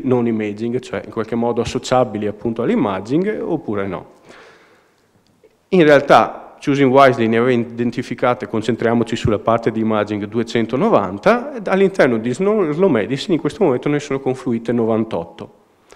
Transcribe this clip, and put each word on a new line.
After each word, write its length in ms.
non 200
imaging, 540
cioè 240
in 80
qualche 240
modo 240
associabili 680
appunto 340
all'imaging 800
oppure 420
no. 260
In 160
realtà 800
Choosing 280
Wisely 360
ne 100
aveva 140
identificate, 960
concentriamoci 720
sulla 220
parte 300
di 120
imaging, 440
duecentonovanta, 1300
ed 120
all'interno 500
di 160
Slow, 380
Slow 180
Medicine 460
in 60
questo 240
momento 240
ne 100
sono 220
confluite 500
novantotto. 920